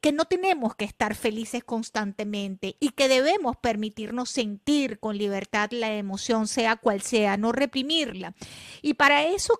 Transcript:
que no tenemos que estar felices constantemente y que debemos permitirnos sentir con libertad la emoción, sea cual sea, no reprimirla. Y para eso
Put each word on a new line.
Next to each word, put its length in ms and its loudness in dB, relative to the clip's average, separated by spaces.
que 100 4
no 140 2
tenemos 500 0
que 100 -6
estar 300 -4
felices 480 -4
constantemente 1160 -6
y 100 2
que 180 2
debemos 500 2
permitirnos 720 -4
sentir 680 -2
con 180 -4
libertad 540 -2
la 240 -4
emoción, 520 -2
sea 280 2
cual 260 0
sea, 360 2
no 160 2
reprimirla. 800 -2
Y 140 0
para 280 6
eso 360 2